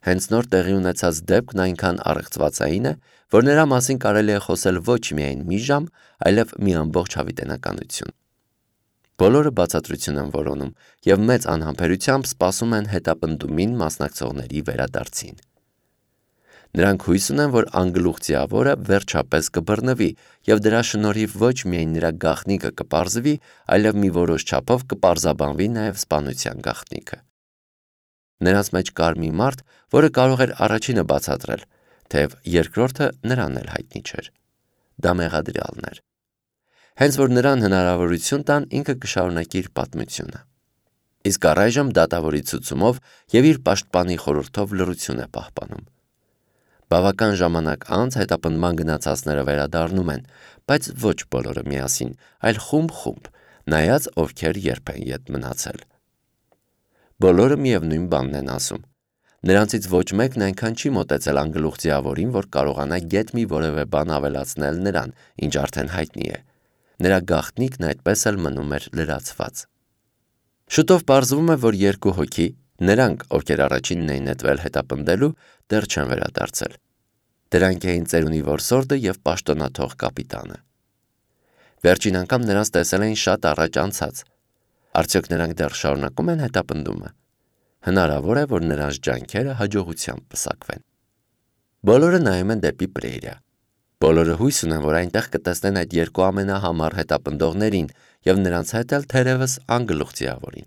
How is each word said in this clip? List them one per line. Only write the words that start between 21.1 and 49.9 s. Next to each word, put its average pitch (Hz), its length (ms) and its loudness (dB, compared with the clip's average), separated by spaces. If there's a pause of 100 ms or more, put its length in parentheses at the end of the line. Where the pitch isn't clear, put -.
ոչ 120 280 2
միայն 85 300 -2
նրա 82 220 0
գաղտնիքը 80 580 -2
կպարզվի, 101 640 -2 (340)
այլև 104 320 4
մի 98 100 2
որոշ 85 320 0
չափով 117 440 0
կպարզաբանվի 78 840 0
նաև 107 300 -4
սպանության - 640 -4
գաղտնիքը։ - 560 -10 (1200)
Նրանց 95 300 4
մեջ 92 200 -2
կար 82 300 0
մի 80 120 -2
մարդ, 127 280 -2 (320)
որը 151 180 6
կարող 131 300 4
էր 131 180 2
առաջինը 107 460 0
բացատրել, - 640 -2 (440)
թեև 73 280 0 (100)
երկրորդը 113 600 2 (100)
նրան 101 400 -2
էլ - 80 -12
հայտնի - 340 -14
չէր։ - 300 -14 (680)
Դա 90 140 2
մեղադրյալն 82 720 -4
էր։ - 140 -16 (1000)
Հենց 139 180 4
որ 135 140 4
նրան 123 320 4
հնարավորություն 90 800 2
տան, 147 240 0
ինքը 139 280 -4
կշարունակի 90 640 -2
իր 90 120 -6
պատմությունը։ - 680 -8 (840)
Իսկ 95 220 0
առայժմ 117 440 4
դատավորի 82 520 2
ցուցումով 95 560 -2 (340)
և 127 160 6
իր 160 120 4
պաշտպանի 90 560 0
խորհրդով 78 600 -2
լռություն 87 460 -4
է 60 60 -10
պահպանում։ - 580 -12 (1040)
Բավական 98 420 4
ժամանակ 82 560 0
անց 127 300 -2
հետապնդման 85 600 0
գնացածները 76 680 -2
վերադառնում 80 680 -2